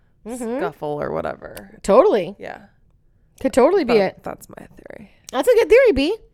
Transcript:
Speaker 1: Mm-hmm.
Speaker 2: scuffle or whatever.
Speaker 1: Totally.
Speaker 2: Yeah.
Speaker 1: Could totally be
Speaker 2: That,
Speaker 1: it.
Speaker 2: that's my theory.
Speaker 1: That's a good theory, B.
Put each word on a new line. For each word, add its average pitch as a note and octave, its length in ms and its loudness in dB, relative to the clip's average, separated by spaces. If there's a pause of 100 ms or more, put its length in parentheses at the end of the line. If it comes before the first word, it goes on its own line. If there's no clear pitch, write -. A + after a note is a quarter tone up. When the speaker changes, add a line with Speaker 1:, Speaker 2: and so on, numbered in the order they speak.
(260)
Speaker 1:
Mm-hmm. A#3+ 320 -10
Speaker 2:
scuffle D3+ 420 -8
or - 120 -6
whatever. - 720 -12
Speaker 1:
Totally. G#3 560 2
Speaker 2:
Yeah. - 280 -18 (720)
Speaker 1:
Could C4+ 140 -4
totally D#4+ 300 2
be A#3+ 100 0
Speaker 2:
That, G3 240 0
Speaker 1:
it. - 60 -20
Speaker 2:
that's - 240 -14
my - 180 -20 (100)
theory. - 360 -20 (200)
Speaker 1:
That's C4+ 160 -2
a B4 60 4
good A4 160 2
theory, A#4+ 220 6
B. C#4+ 240 0 (180)